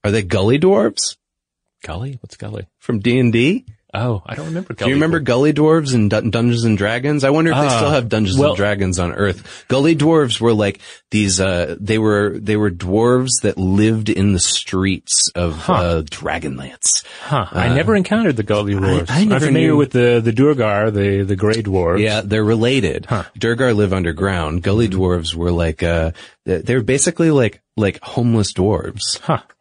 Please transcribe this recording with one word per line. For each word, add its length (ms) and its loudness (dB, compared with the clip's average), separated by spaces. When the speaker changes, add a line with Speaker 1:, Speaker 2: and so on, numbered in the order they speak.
Speaker 1:
Are 60 0
they 120 0
gully 360 0
dwarves? 580 0
Speaker 2:
Gully? 360 -10
What's 160 -20
gully? 300 -12
Speaker 1:
From 220 -4
D 180 2
and 140 4
D? 340 0
Speaker 2:
Oh, 300 -4
I 120 -12
don't 100 -10
remember 260 -8
Speaker 1:
Do 120 -6
you 20 0
Speaker 2:
Gully 80 2
Speaker 1:
remember 260 2
Speaker 2:
Dwarves. 40 -6
Speaker 1:
Gully 280 2
Dwarves 420 2
in 140 4
Dun-, 220 0
Dungeons 340 0
and 140 4
Dragons? 460 -2
I 60 4
wonder 200 2
if 80 0
they 80 2
Speaker 2:
Uh, 100 2
Speaker 1:
still 140 2
have 180 0
Dungeons 300 0
Speaker 2:
well 140 4
Speaker 1:
and 40 -2
Dragons 420 0
on 140 -2
Earth. 560 -4
Gully 260 2
Dwarves 460 2
were 140 4
like 260 0
these, 320 2
uh, 360 -2
they 200 -2
were, 400 0
they 180 -2
were 140 0
dwarves 720 0
that 160 -2
lived 500 2
in 240 2
the 80 0
streets 920 -2
of, 240 -4
Speaker 2:
Huh. 160 -4
Speaker 1:
uh, 300 0
Dragonlance. 1000 -6
Speaker 2:
Huh. 320 -2
I 160 0
Speaker 1:
Uh, 60 2
Speaker 2:
never 200 2
encountered 420 0
the 80 -4
Gully 300 0
Speaker 1:
I, 40 0
Speaker 2:
Dwarves. 320 0
Speaker 1:
I 140 2
never 100 2
Speaker 2:
I'm 140 0
familiar 200 2
Speaker 1:
knew. 80 2
Speaker 2:
with 140 2
the, 340 2
the 80 2
Durgar, 580 2
the, 340 0
the 120 -2
Gray 260 0
Dwarves. 400 0
Speaker 1:
Yeah, 220 0
they're 200 0
related. 600 0
Speaker 2:
Huh. 200 -4
Speaker 1:
Durgar 380 0
live 160 2
underground. 680 -2
Gully 260 0
Speaker 2:
Mm-hmm. 140 -2
Speaker 1:
Dwarves 320 -2
were 180 -2
like, 300 -2
uh, 300 0
they, 160 -2
they're 200 0
basically 480 0
like, 300 0
like 260 -2
homeless 520 0
dwarves. 680 -2
Speaker 2:
Huh. 220 -4